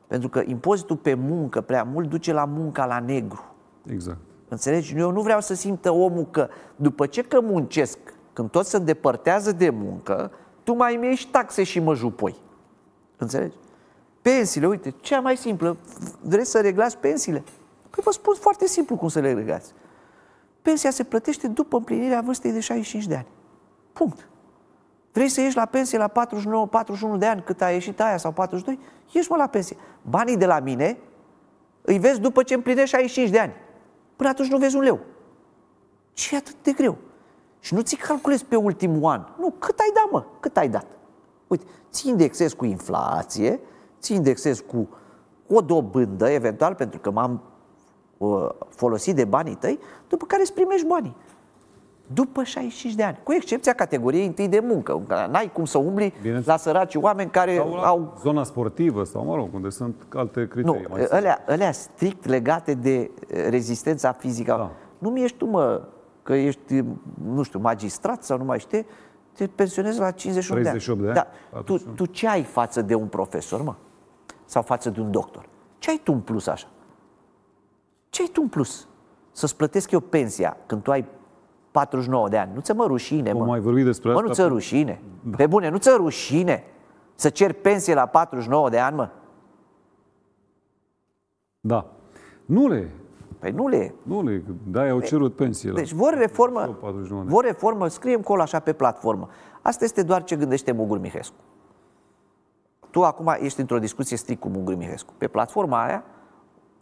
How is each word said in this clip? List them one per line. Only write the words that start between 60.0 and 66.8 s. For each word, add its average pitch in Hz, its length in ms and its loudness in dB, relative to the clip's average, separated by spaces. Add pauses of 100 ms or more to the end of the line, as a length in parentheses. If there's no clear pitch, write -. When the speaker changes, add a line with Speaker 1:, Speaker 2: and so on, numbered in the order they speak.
Speaker 2:
alte 120 340 -4
criterii 123 340 0
Speaker 1:
Nu, 90 80 -10
Speaker 2:
mai 95 160 -2
Speaker 1:
alea, 190 420 2
alea 170 240 2
strict - 540 -6
legate 139 480 0
de, 127 380 0 (160)
eh, 85 220 -2
rezistența 123 640 0
fizică. 120 460 -4
Speaker 2:
Da. 101 140 -6 (260)
Speaker 1:
Nu 196 120 -4
mi 254 140 0
ești 247 140 -2
tu, - 80 -4
mă, 156 420 0 (360)
că - 100 -2
ești, 135 500 0 (500)